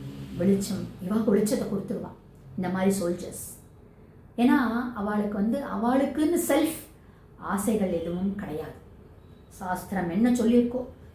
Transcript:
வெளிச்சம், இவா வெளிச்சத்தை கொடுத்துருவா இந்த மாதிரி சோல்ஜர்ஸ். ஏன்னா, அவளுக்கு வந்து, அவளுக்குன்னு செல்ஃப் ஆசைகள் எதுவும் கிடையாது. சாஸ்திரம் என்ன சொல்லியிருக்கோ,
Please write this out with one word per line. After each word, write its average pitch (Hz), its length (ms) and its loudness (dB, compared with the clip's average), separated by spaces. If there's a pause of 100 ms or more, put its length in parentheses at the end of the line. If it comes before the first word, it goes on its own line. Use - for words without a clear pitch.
(360)
வெளிச்சம், 190 500 0 (220)
இவா 208 60 -2
வெளிச்சத்தை 214 540 2
கொடுத்துருவா 180 420 -6 (460)
இந்த 180 120 -2
மாதிரி 185 320 2
சோல்ஜர்ஸ். - 440 -4 (920)
ஏன்னா, 277 220 6 (360)
அவளுக்கு 202 400 -2
வந்து, 233 300 0
அவளுக்குன்னு 269 720 2 (100)
செல்ஃப் 302 300 2 (600)
ஆசைகள் 190 540 0
எதுவும் 175 440 -2
கிடையாது. 151 440 -8 (680)
சாஸ்திரம் 185 600 -4
என்ன 226 200 4
சொல்லியிருக்கோ, 240 540 4 (300)